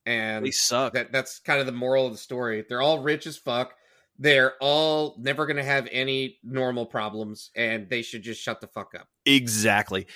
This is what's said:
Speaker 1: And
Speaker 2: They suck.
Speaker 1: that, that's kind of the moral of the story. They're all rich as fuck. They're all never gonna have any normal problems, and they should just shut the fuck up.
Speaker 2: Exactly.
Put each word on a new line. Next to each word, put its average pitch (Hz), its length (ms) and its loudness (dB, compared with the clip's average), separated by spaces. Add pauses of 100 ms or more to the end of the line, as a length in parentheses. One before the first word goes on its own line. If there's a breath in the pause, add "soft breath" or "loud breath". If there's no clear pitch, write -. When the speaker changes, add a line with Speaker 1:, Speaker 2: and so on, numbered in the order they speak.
Speaker 1:
And 110 400 0
Speaker 2:
They 135 60 -4
suck. 123 420 0
Speaker 1:
that, 120 180 -2
that's 131 260 -4
kind 143 220 0
of 131 60 -2
the 127 60 -4
moral 127 340 2
of 120 60 -6
the 107 60 -14
story. 117 480 -4
They're 123 140 -4
all 151 200 4
rich 151 260 -2
as 151 100 -12
fuck. 127 380 -4 (460)
They're 135 400 6
all 151 600 2
never 139 260 -2
gonna 143 160 -2
have 135 300 0
any 135 500 -2
normal 123 440 -2
problems, 107 680 -8
and 113 340 -2
they 120 140 -2
should 110 200 -12
just 113 200 -10
shut 113 180 -6
the 107 60 -18
fuck - 320 -14
up. - 80 -20 (200)
Speaker 2:
Exactly. 107 880 4